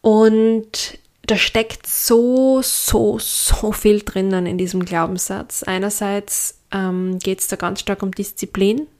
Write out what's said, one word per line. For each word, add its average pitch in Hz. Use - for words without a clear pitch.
Und 220
da 220
steckt -
so, 254
so, -
so -
viel 208
drinnen 190
in 180
diesem 180
Glaubenssatz. 180
Einerseits, 202
ähm, 185
geht's 190
da 190
ganz 185
stark 196
um 196
Disziplin. 208